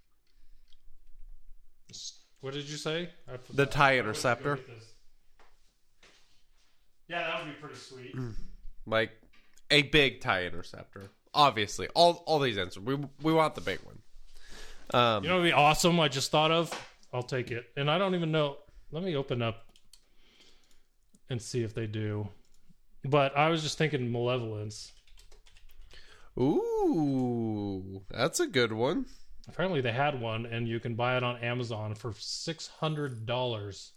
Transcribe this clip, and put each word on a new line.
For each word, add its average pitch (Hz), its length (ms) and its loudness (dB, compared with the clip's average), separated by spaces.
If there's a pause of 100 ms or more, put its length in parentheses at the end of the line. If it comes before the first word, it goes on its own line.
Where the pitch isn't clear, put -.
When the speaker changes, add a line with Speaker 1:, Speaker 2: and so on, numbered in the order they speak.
(1900)
Speaker 1:
S-, - 300 -14 (220)
what 135 120 -8
did 143 160 -8
you 151 80 -8
say? 165 320 -4 (180)
I 127 40 -12
Speaker 2:
The 127 60 -10 (280)
Speaker 1:
forgot. 135 60 -2
Speaker 2:
tie 135 240 6
Speaker 1:
Where - 0 -
would - 20 6
you 117 60 2
go 107 60 -2
Speaker 2:
Interceptor. 127 420 0
Speaker 1:
with 131 160 -6
this? 113 260 -18 (2250)
Yeah, 170 200 -4
that 165 180 -4
would 147 80 -10
be 143 60 -16
pretty 135 160 -14
sweet. 127 400 -16
Speaker 2:
Mm. 123 180 -6 (520)
Like, 110 260 2 (580)
a 147 140 8
big 143 380 4
tie 92 240 0
Interceptor. - 640 -10 (240)
Obviously, 139 640 4
all, 170 300 8
all 156 140 2
these 120 180 0
answers. 92 260 -4
We, 135 140 -2 (240)
we 160 120 2
want 156 220 4
the - 60 -8
big 92 220 -2
one. - 160 -18 (920)
Um, 117 300 4
Speaker 1:
You 165 60 -2
know 185 80 4
what 180 40 4
would 170 60 4
be 151 60 4
awesome 156 460 6
I 151 100 6
just 131 220 -2
thought 156 200 6
of? 165 200 2 (420)
I'll 123 100 -2
take 127 280 -4
it. 117 140 -6 (100)
And 143 140 0
I 160 80 4
don't 190 180 2
even 165 160 0
know. 147 260 2 (340)
Let 156 120 -6
me 165 120 -2
open 135 260 -2
up 113 240 -2 (1600)
and 120 120 -4
see 120 220 -2
if 107 100 -6
they 113 140 -4
do. 104 400 -4 (760)
But 139 340 4
I 156 120 6
was 160 140 2
just 147 140 -4
thinking 135 340 0
Malevolence. 117 800 -2 (1500)
Speaker 2:
Ooh, 127 1700 0
that's 139 300 0
a 339 80 0
good 120 260 4
one. 151 320 0 (420)
Speaker 1:
Apparently 165 340 -2
they 120 100 0
had 139 300 0
one, 113 240 -4
and 117 220 -4
you 113 120 -2
can 117 160 -4
buy 123 220 2
it 123 60 0
on 123 140 -2
Amazon 117 580 -4
for 113 220 -8
six - 500 -8
hundred 147 580 -4
dollars. 117 720 -4